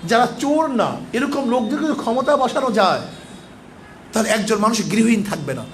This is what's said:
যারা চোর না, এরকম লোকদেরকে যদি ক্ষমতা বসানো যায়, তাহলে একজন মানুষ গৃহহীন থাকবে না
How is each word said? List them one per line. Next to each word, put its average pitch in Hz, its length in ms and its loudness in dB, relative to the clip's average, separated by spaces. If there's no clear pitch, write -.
যারা 233 200 4
চোর 302 280 2
না, 185 280 0
এরকম 269 360 -2
লোকদেরকে 254 360 0
যদি 294 140 -2
ক্ষমতা 254 380 2
বসানো 262 340 0
যায়, 185 300 2
তাহলে 220 160 0
একজন 214 300 0
মানুষ 208 320 0
গৃহহীন 220 320 4
থাকবে 143 300 -6
না 117 200 -8